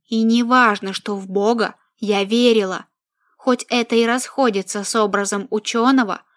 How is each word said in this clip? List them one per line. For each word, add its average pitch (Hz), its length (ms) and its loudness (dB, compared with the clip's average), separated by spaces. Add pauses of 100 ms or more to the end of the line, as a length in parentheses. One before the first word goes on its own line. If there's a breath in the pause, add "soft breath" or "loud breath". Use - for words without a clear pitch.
И 220 160 -2
не 226 200 2
важно, 233 500 2
что 208 220 -8
в 196 140 -10
Бога 202 480 0 (220)
я 202 260 -2
верила, 220 640 2 (500)
хоть 247 320 -2
это 240 260 -2
и 233 100 4
расходится 226 800 -2
с 196 140 -4
образом 202 540 -2
учёного, 233 720 0 (140)